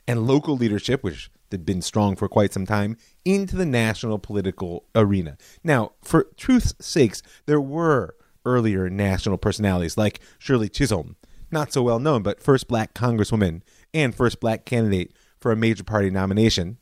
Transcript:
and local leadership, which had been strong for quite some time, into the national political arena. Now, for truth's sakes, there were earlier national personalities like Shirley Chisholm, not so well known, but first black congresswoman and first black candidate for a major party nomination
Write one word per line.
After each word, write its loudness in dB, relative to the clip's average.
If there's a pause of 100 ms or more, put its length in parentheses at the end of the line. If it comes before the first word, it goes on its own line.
and 0
local 2
leadership, 0
which -8 (220)
had -8
been -2
strong 0
for -4
quite 0
some -4
time, -4 (260)
into -2
the -2
national 0
political -6 (100)
arena. 2 (260)
Now, 0 (100)
for 2 (140)
truth's 2
sakes, 0 (240)
there 2
were -2 (300)
earlier 2
national 0
personalities 0
like 0 (200)
Shirley 0
Chisholm, -2 (340)
not -4
so 0
well 2
known, 0
but -4
first 2
black -4
congresswoman 0 (320)
and 0
first 0
black -4
candidate 0 (260)
for 0
a 2
major 0
party 0
nomination 0